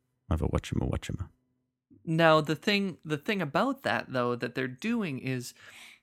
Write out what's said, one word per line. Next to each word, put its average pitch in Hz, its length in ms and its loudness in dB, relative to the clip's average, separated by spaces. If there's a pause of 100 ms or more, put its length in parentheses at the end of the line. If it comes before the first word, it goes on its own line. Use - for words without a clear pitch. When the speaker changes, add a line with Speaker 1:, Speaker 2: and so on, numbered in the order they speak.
(300)
Speaker 1:
of 82 120 2
a 71 80 2
whatchama - 420 -2
whatchama. - 380 -6 (760)
Speaker 2:
Now, 160 360 6
the 156 160 0
thing, 196 480 0
the 151 120 -2
thing 202 240 -2
about 180 420 0
that, 113 280 0
though, 120 240 0
that 120 200 -6
they're 131 120 -2
doing 180 520 -4
is 127 340 -4 (500)